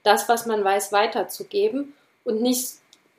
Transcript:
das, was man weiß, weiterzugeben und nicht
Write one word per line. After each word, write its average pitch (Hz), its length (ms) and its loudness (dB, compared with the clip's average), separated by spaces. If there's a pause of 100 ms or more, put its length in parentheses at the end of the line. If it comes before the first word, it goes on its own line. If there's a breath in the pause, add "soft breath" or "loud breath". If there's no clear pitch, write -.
das, - 260 2
was 226 160 2
man 214 180 0
weiß, 196 300 0
weiterzugeben 214 1040 -2 (300 loud breath)
und 226 180 -2
nicht 247 300 0 (460)